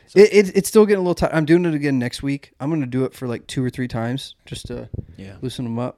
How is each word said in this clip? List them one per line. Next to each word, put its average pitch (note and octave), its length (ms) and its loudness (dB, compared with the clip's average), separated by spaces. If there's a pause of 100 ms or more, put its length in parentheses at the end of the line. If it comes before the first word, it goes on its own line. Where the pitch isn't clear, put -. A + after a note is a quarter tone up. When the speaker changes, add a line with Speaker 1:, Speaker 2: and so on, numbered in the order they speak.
Speaker 1:
So - 140 4
Speaker 2:
It, G#3 140 10
it, F#3+ 240 4
it's F#3+ 120 0
still G#3+ 160 6
getting G3+ 140 2
a - 20 -2
little F3 140 0
tight. - 180 -2
I'm D#3 120 0
doing E3+ 200 4
it E3 80 -2
again C#3+ 240 -2
next B2 240 -4
week. C#3 380 -6
I'm C#3+ 100 -6
gonna D#3 160 -4
do B2+ 200 -2
it - 100 -8
for, C3 120 -10
like, A#2 200 -8
two C3 180 -4
or A#2+ 60 -4
three B2+ 160 -6
times A#2+ 480 -6 (100)
just - 220 -14
to A#2+ 200 -12 (300)
Speaker 1:
Yeah. G2 240 -16
Speaker 2:
loosen B2+ 240 -8
'em A#2 140 -4
up. B2 180 -6